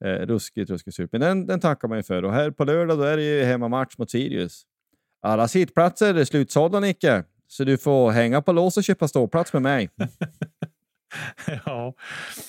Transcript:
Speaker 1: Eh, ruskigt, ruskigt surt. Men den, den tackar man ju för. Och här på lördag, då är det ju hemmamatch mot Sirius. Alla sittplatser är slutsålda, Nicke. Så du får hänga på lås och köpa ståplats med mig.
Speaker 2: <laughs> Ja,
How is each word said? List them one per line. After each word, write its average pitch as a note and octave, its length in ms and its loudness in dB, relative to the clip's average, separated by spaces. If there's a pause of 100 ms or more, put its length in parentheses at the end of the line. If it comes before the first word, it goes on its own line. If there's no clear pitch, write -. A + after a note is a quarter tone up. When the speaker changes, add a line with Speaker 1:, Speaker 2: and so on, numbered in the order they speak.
Speaker 1:
Eh, F#2+ 220 -4
ruskigt, A2 440 -4
ruskigt F#2 260 -10
surt. F2 160 -8
Men A2+ 80 -2
den, F#3 260 0
den F#3 140 -2
tackar D3 280 0
man A2 100 -4
ju G2+ 40 -4
för. F2+ 220 -4
Och G2 80 -2
här D3 180 0
på C#3+ 140 -4
lördag, D#3+ 340 0
då C#3+ 60 0
är D3 120 0
det D#3 60 -2
ju D3 220 0
hemmamatch B2 540 -2
mot A#2 120 -6
Sirius. A2+ 560 -4 (540)
Alla A2 280 2
sittplatser F3+ 680 2
är D#3 100 4
slutsålda, D3+ 560 2
Nicke. D#3+ 440 2 (220)
Så - 180 -6
du C3+ 140 4
får C3 320 4
hänga A#2 320 2
på F#3 100 2
lås F3 240 2
och G3+ 80 2
köpa F3+ 240 0
ståplats D3 440 0
med C#3 100 0
mig. C3 320 0
Speaker 2:
<laughs> - 60 -8 (1600)
Ja, B2+ 300 -8 (540)